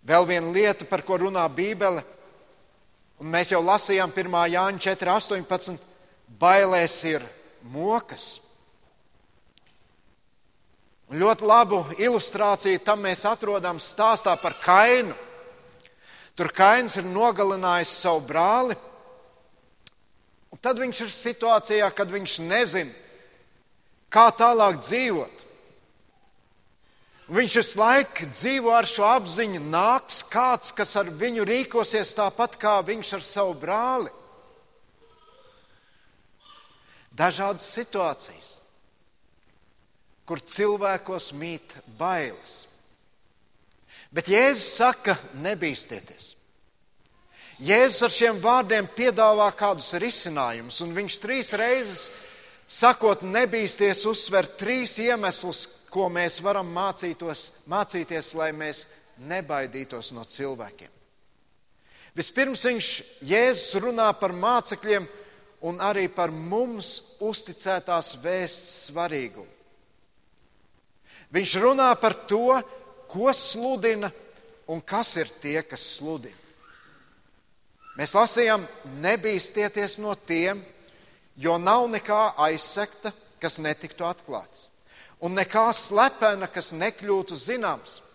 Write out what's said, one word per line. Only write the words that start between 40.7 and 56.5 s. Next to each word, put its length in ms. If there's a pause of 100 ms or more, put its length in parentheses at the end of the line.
mīt 400 (220)
bailes. 640 (1500)
Bet 200
Jēzus 500
saka, 340 (240)
nebīsties. 960 (1300)
Jēzus 460
ar 80
šiem 280
vārdiem 480
piedāvā 640
kādus 480
risinājumus, 800
un 140
viņš 260
trīs 320
reizes, 520 (640)
sakot, 520
nebīsties, 840
uzsver 400 (100)
trīs 400
iemeslus, 680 (200)
ko 180
mēs 400
varam 240